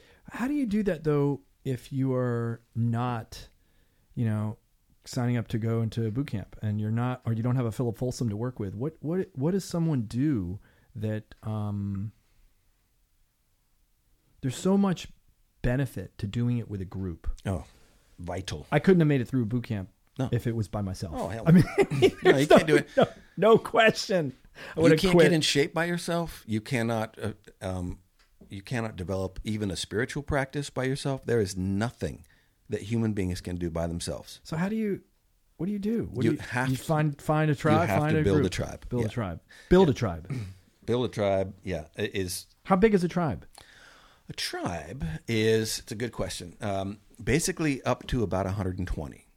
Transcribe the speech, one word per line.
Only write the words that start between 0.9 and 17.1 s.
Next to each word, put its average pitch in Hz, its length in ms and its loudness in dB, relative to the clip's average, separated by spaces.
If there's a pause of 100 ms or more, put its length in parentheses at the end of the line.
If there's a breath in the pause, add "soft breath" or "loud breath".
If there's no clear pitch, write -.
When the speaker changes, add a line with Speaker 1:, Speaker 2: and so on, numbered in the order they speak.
Speaker 1:
though, 143 360 2 (220)
if 135 300 -6
you 131 200 0
are 120 460 -2 (160)
not, 117 720 -2 (680)
you 123 120 0
know, 107 320 -2 (480)
signing 120 320 0
up 113 120 -4
to 120 100 -2
go 113 220 0
into 113 300 -2
boot 139 160 -2
camp - 340 -8
and 107 200 -2
you're 107 100 -2
not, 123 340 -2
or 117 60 -2
you 113 120 -2
don't 123 120 0
have 127 120 0
a 110 40 -4
Philip 117 260 -2
Folsom 123 320 -2
to 104 60 -4
work 123 240 -6
with? 98 160 -6
What, 131 240 -6
what, 175 360 -4
what 143 160 -2
does 196 120 0
someone 165 380 0
do 107 580 -2 (360 soft breath)
that, 107 380 -6 (100)
um, 104 680 -6 (2250)
there's 131 140 -4
so 190 220 2
much 196 300 0 (540)
benefit 123 560 -2
to 101 100 -4
doing 120 300 0
it 104 120 -6
with 101 120 -6
a 90 40 -6
group? 92 420 -8 (180)